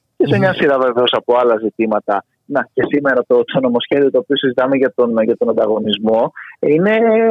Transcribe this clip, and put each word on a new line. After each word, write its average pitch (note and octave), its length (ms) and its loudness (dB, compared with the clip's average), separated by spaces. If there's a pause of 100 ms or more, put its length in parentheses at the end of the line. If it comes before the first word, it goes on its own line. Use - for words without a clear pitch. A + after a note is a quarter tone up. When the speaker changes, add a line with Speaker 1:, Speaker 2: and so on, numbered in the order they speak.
(160)
Speaker 1:
και - 100 0
σε A3+ 120 0
μια G3 100 2
Speaker 2:
Μμμ. F#3 80 -2
Speaker 1:
σειρά C#3+ 220 0
βεβαίως B2 340 0
από A#2+ 240 0
άλλα B2 220 2
ζητήματα. G#2+ 680 -2 (240)
Να, C3 240 -4
και C3 160 -2
σήμερα C#3 380 0
το, A#2+ 180 2
το - 160 -2
νομοσχέδιο C3 500 0
το C3 80 0
οποίο B2+ 180 -2
συζητάμε C3 400 0
για B2+ 180 0
τον, A#2 280 0
για A2+ 140 0
τον A#2+ 120 -2
ανταγωνισμό A2 840 0 (260)
είναι, F#3+ 400 2 (320)